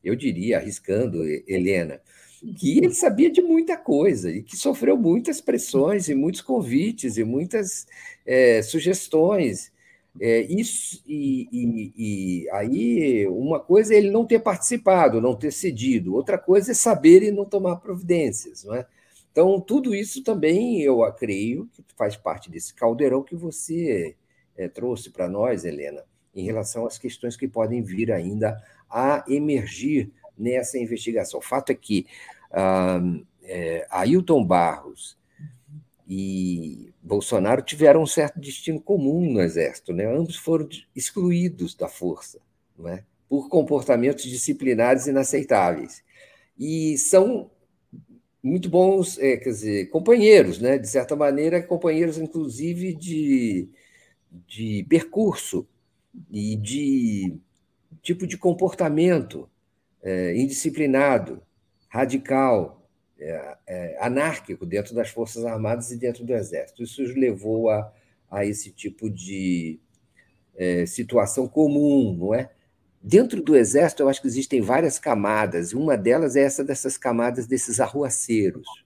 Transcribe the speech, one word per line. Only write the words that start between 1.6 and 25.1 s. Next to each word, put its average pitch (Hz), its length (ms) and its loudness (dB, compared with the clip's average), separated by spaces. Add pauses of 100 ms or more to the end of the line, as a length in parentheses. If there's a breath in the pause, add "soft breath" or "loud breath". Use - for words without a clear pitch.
que 254 200 2
ele 359 160 4
sabia 302 360 4
de 359 120 4
muita 330 360 2
coisa 139 540 0
e 98 100 -6
que - 140 -18
sofreu 277 420 0
muitas 233 440 0
pressões 185 680 0
e 147 80 -2
muitos 156 260 -2
convites 151 760 -2
e 113 60 0
muitas, 175 640 -4 (400 loud breath)
é, 123 360 6
sugestões. 160 1080 0 (480 soft breath)
É, 117 220 4
isso, - 680 -4
e, 139 440 -4
e, 117 460 -4
e 95 540 -4
aí, 131 760 0
uma 131 320 -2
coisa 214 340 4
é 214 40 8
ele 202 140 6
não 226 140 2
ter 226 140 4
participado, 185 800 2
não 120 140 0
ter 139 160 -6
cedido, 113 640 -2
outra 160 220 0
coisa 196 340 2
é - 40 0
saber 190 480 8
e 208 80 0
não 202 140 -4
tomar 185 320 -2
providências, 175 840 -4
não 104 120 -8
é? 123 100 -8 (460 soft breath)
Então, 185 280 4
tudo 247 360 -2
isso 220 280 -8
também, 202 580 0
eu 131 220 4
a-, 107 80 0
creio 117 640 -4
que - 100 -20 (120)
faz 104 200 -4
parte - 360 -8
desse 82 220 -14
caldeirão 127 500 0
que 175 120 -14
você, 160 800 -6 (420)
é, 92 100 -8
trouxe 117 420 -8
pra 90 200 -6